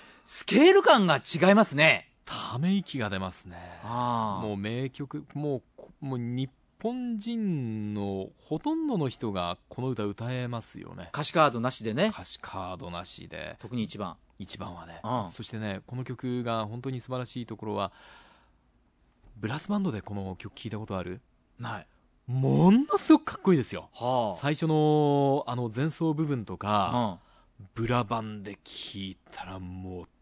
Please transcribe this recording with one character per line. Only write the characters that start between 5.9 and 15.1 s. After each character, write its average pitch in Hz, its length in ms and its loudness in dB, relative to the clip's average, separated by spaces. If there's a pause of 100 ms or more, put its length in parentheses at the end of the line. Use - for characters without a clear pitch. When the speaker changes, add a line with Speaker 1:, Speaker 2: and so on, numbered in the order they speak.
Speaker 2:
も 131 160 -6
う - 20 -4
日 123 320 -4 (320)
本 240 360 -4
人 147 760 -2
の 98 420 -4
ほ - 220 -6
と 302 160 -2
ん 320 140 -2
ど 233 100 0
の 143 100 0
人 110 220 -4
が 90 280 -2 (100)
こ - 140 -8
の 131 80 -2
歌 110 140 -2
歌 113 280 -6
え 123 160 -4
ま 117 120 -6
す - 200 -14
よ 87 160 -16
ね。 - 160 -14
Speaker 1:
歌 151 100 -4
詞 - 100 0
カ 160 140 6
ー 127 60 4
ド 117 80 -4
な 123 100 0
し 110 140 -4
で 110 100 -2
ね。 180 140 2
Speaker 2:
歌 104 160 -8
詞 - 160 -8
カ 92 340 -8
ー - 40 -8
ド 90 120 -12
な 87 140 -8
し - 240 -12
で。 80 320 -12
Speaker 1:
特 - 160 -10
に 110 80 -2
一 92 120 -8
番。 92 200 -8 (220)
Speaker 2:
一 95 180 -12
番 92 180 -10
は 87 120 -16
ね。 - 160 -16
Speaker 1:
あ 113 240 -4